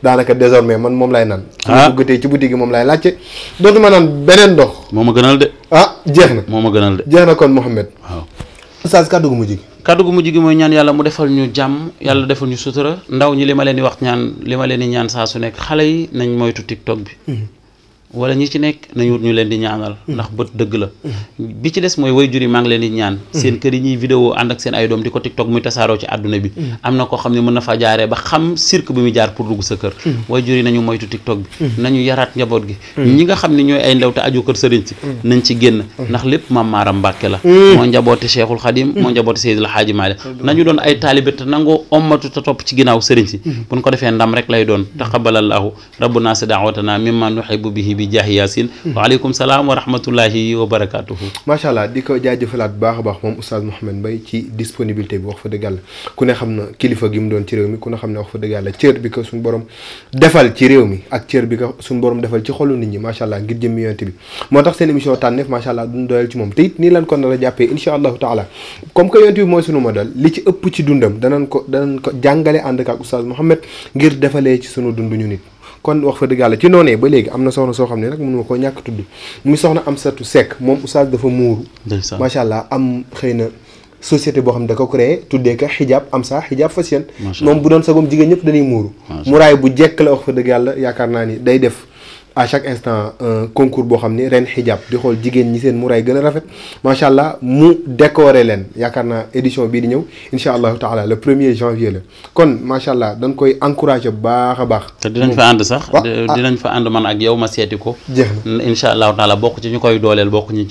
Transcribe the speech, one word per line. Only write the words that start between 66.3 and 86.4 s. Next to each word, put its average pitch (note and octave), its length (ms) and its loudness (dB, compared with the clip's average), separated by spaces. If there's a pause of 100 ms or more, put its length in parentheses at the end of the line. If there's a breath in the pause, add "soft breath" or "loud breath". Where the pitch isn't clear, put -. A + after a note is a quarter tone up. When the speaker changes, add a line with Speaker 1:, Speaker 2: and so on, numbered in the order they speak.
Speaker 1:
ci B2+ 60 -10
moom. G#2 160 -6
Te D#3 100 2
it F#3 160 -2
nii E3+ 100 4
lañ E3+ 160 2
ko D#3+ 120 0
nar C3 160 0
a B2+ 60 -2
jàppee, B2+ 320 0
incha D3+ 220 -2
Allahu C#3 240 -2
taala. A2+ 300 -4 (460 loud breath)
Comme F#3 180 4
que A3 80 6
Yonent G#3 160 8
bi G3+ 80 2
mooy F3 180 2
sunu D#3 180 0
modèle, A2 360 -2
li D3 180 2
ci - 80 -6
ëpp F#3 320 -2
ci E3 100 -4
dundam A#2+ 360 2
danañ C#3 280 0
ko, - 200 -4
danañ C3+ 340 -2
ko C3 100 -4 (100)
jàngale D3+ 420 2
ànd C3 180 -2
ak A#2+ 180 -4
Oustaz B2 240 -6
Mouhamed D#3 360 2 (360 loud breath)
ngir C#3+ 220 2
defalee C3+ 440 2
ci - 60 -16
sunu B2 240 -4
dund A2+ 220 -4
ñu A2 140 -4
nit. G2 120 -6 (420 loud breath)
Kon D3+ 220 0
wax C#3 160 -2
fa C3+ 80 0
dëgg B2+ 120 0
Yàlla, A2+ 200 2
ci F3 100 6
noonee E3 260 6
ba B2 140 2
léegi C3 240 4
am B2+ 100 -4
na C3 60 2
soxna B2+ 240 -2
soo A#2+ 140 0
xam A2+ 120 -6
ne A2 100 -4
nag D3+ 100 -8
mënuma C3 240 -4
koo B2 120 -4
ñàkk C3 280 -4
tudd, A2+ 160 -8 (440 loud breath)
muy C#3+ 140 2
soxna E3 300 2
Amsatou C#3 360 -4
Seck. - 360 0
Moom C3 240 0
Oustaz C#3+ 260 0
dafa B2+ 180 -2
muuru. B2 360 0 (240)
Speaker 2:
Ndeysaan. G2 320 -6
Speaker 1:
Macha B2+ 220 -2
Allah, A2 280 -2
am B2+ 340 -2 (120)
xëy B2+ 180 -4
na A#2 120 -2 (540 soft breath)
société C3+ 420 0
boo B2 120 2
xam A#2+ 100 -4
ne A#2 40 -6
da A2+ 80 0
ko C3 120 0
créé, C3+ 420 0
tuddee B2 280 0
ko C#3 100 -2
Hijab C#3 440 0
Amsa, C3+ 380 -4